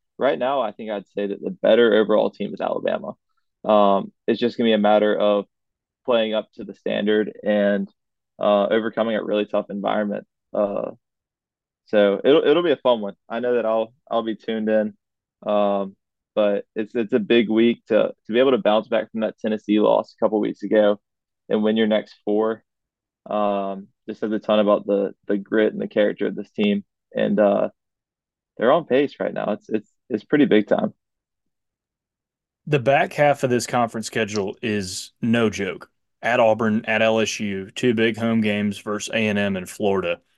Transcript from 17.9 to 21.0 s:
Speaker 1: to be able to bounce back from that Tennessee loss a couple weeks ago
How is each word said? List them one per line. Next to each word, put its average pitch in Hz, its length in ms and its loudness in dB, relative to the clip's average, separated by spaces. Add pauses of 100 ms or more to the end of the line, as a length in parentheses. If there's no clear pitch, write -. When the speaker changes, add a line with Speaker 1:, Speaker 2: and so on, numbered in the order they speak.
Speaker 1:
to 110 60 -8
be 113 60 2
able 131 140 4
to 123 60 2
bounce 104 300 2
back 113 220 -2
from 113 100 -8
that 107 180 -4
Tennessee 107 420 0
loss 107 340 2
a - 100 -2
couple 107 160 0
weeks 113 220 -6
ago 104 380 2 (480)